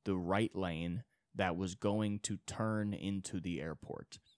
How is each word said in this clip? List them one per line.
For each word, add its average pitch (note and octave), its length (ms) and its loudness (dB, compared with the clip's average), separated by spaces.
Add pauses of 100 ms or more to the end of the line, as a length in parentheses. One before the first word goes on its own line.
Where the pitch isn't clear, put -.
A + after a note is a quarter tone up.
the G2 120 4
right F#2+ 380 2
lane, F2 500 0 (300)
that F2+ 220 2
was F2+ 180 -2
going G#2 460 2
to G2 260 -2
turn G#2+ 480 0
into G2 460 -2
the E2+ 200 -2
airport. - 580 -8 (200)